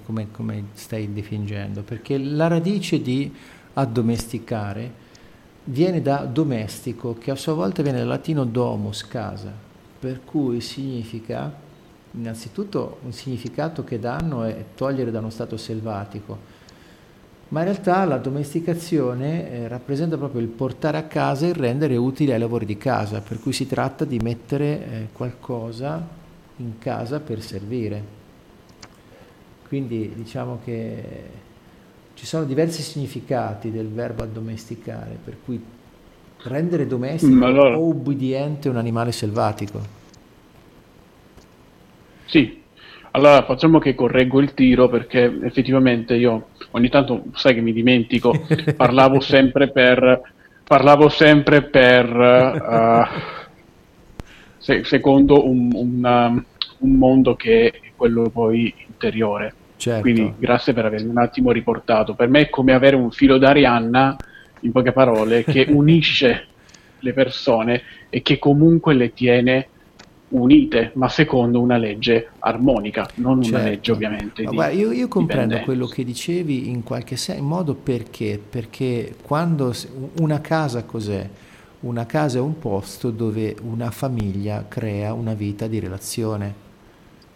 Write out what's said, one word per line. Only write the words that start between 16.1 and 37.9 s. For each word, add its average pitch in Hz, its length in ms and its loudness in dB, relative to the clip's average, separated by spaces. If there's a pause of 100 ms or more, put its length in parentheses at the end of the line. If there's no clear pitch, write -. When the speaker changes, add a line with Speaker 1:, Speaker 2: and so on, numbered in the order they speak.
Speaker 1:
ma 147 120 -6
in 170 60 -4
realtà 196 380 -2
la 151 140 -2
domesticazione, 147 1300 -6
eh, 117 180 -10
rappresenta 139 480 -6
proprio 127 240 -6
il 117 80 -4
portare 135 480 -6
a 156 80 -6
casa 143 420 -4
e 175 40 0
il 170 60 -4
rendere 131 400 -2
utile 131 380 -2
ai 113 60 -2
lavori 117 260 -4
di 104 100 -8
casa, 107 440 -4
per 113 200 -12
cui 135 120 -6
si 127 140 -6
tratta 127 380 -6
di 123 140 -6
mettere, 117 480 -6
eh, 110 460 -8
qualcosa 123 920 -10 (520)
in 113 200 -12
casa 117 420 -8
per 117 220 -10
servire. 104 600 -10 (1700)
Quindi 113 460 -8
diciamo 120 500 -12
che 113 380 -10 (1120)
ci - 120 -20
sono 160 180 -6
diversi 156 380 -2
significati 117 920 -8
del 110 160 -8
verbo 113 340 -10
addomesticare, 110 1000 -14
per - 220 -18
cui 117 160 -10 (840)
rendere 147 420 -4
domestico 131 480 0
Speaker 2:
Ma 123 120 6
allora 131 300 6
Speaker 1:
o 160 100 0
ubbidiente 139 800 -4